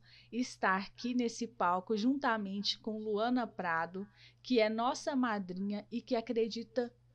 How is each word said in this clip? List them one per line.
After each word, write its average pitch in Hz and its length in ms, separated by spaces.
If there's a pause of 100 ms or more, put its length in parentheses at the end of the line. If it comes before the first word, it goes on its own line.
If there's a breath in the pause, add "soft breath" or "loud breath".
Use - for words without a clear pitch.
(320 loud breath)
estar 214 460
aqui 240 360
nesse 233 340
palco 185 480
juntamente 220 840
com 214 180
Luana 220 480
Prado, 180 600 (340 loud breath)
que 254 180
é 214 80
nossa 254 480
madrinha 202 760
e 240 100
que 254 140
acredita 233 760 (240)